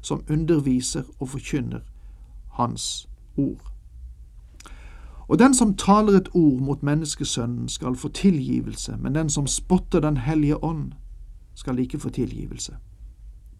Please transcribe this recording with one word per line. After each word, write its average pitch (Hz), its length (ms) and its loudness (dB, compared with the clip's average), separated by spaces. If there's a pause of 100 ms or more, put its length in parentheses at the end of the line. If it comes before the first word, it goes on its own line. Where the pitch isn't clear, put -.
som - 280 -4
underviser 151 760 2 (160)
og 131 100 -6
forkynner 120 500 -4 (680)
hans - 600 -4 (280)
ord. - 340 -4 (1600)
Og - 120 2
den 262 140 10
som 220 220 4
taler 208 420 6
et 190 160 2
ord 147 280 6
mot 139 220 -2
menneskesønnen, 131 840 -2
skal 127 260 -4
få 147 140 -8
tilgivelse, 123 880 0
men 127 160 -2
den 160 140 0
som 147 180 -2
spotter - 520 2
Den 151 180 2
hellige 147 460 2
ånd, 151 280 -4 (640)
skal 127 240 -4
ikke 127 200 -2
få 131 100 -6
tilgivelse. 113 680 -6 (840)